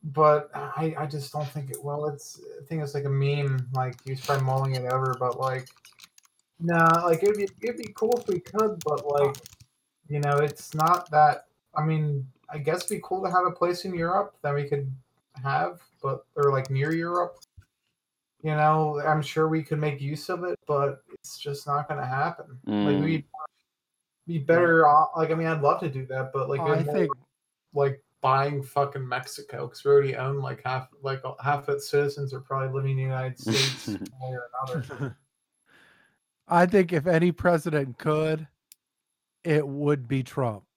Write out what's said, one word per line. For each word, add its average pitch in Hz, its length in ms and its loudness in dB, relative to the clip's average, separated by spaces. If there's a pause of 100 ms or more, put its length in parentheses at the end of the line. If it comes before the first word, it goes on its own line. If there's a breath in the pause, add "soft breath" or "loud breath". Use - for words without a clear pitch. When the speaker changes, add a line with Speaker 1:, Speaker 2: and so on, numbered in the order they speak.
Speaker 1:
But 151 520 4
I, 147 440 -4
I 151 80 -4
just 143 260 -10
don't 151 160 -6
think 139 220 -8
it - 120 -10
will. 147 240 -4
It's, - 340 -10 (200)
I 139 40 -18
think 160 180 -6
it's 143 120 -8
like 139 120 -2
a 139 40 -2
meme, 139 600 0
like, 131 320 -2
he's 131 200 -8
probably 139 200 0
mulling 131 300 0
it 127 100 -6
over, 131 340 0
but, 127 220 -2
like, 131 280 -4 (920)
nah, 170 440 4
like, 165 180 4
it'd 208 140 4
be, 202 120 -2 (140)
it'd 240 160 -4
be - 160 -12
cool 240 260 0
if - 80 -10
we 180 120 0
could, 208 440 -2
but, 147 220 -2
like, 143 300 2 (720)
you 147 120 -4
know, 143 180 2
it's 147 360 -2
not 165 360 2
that, 151 360 4 (300)
I 151 80 0
mean, 147 460 -2 (180)
I 147 100 -10
guess 156 260 -2
it'd - 140 -6
be - 40 -8
cool 190 220 -4
to 185 60 0
have 185 160 4
a 175 60 0
place 175 320 0
in 190 100 -4
Europe 180 480 0
that 143 120 -2
we 143 140 -2
could 139 260 -2 (480)
have, - 380 -2 (220)
but, - 240 -4 (100)
or, 143 160 4
like, - 180 -2
near 139 220 0
Europe. 175 460 -2 (1040)
You 156 120 -2
know, 151 460 4
I'm 156 220 2
sure 156 260 2
we 156 160 0
could 151 160 -2
make 143 200 -2
use 147 280 -6
of 175 160 -4
it, 180 120 -4 (120)
but 139 340 0 (120)
it's - 240 -18
just 139 280 -8
not 143 220 -2
gonna 139 180 -6
happen. 135 540 -6 (200)
Like, 104 180 2
Speaker 2:
Mm. - 20 2
Speaker 1:
we'd 156 260 0 (1000)
be 165 120 -4
better 165 440 6
Speaker 3:
Yeah. 156 40 8
Speaker 1:
off, 151 300 6
like, 160 140 0
I 160 40 2
mean, 160 140 -2
I'd 156 140 0
love 147 180 4
to 170 80 -4
do 131 180 -6
that, 131 260 -6
but, 175 160 -2
like, 139 120 -2
Speaker 3:
Oh, - 40 -4
Speaker 1:
we're 147 120 2
Speaker 3:
I - 80 2
Speaker 1:
more 147 140 -2
Speaker 3:
think 139 120 2 (640)
Speaker 1:
like, 139 280 0 (200)
buying 135 400 2
fucking 139 440 -2
Mexico, 131 640 -8
'cause - 160 -18
we 143 60 2
already 139 260 6
own, 135 240 -4
like, 131 240 -8
half, 127 240 -4 (140)
like, 135 220 -6
uh, 127 160 -8
half 143 280 0
its 139 200 -2
citizens 143 460 0
are 127 60 -10
probably 131 340 -4
living 135 180 -2
in 135 40 0
the 131 80 -2
United 131 340 -4
States 117 600 -2
Speaker 2:
<laughs> - 100 -12
Speaker 1:
one 131 220 -10
way 127 60 -8
or 123 120 -12 (140)
another. 135 580 -8
Speaker 3:
<laughs> - 1300 -20
I 175 180 6
think 180 260 4
if 151 140 0
any 175 260 4
president 151 680 0
could, 156 500 0 (960)
it 151 220 2
would 143 420 0
be 135 140 0
Trump. 120 420 -4 (120)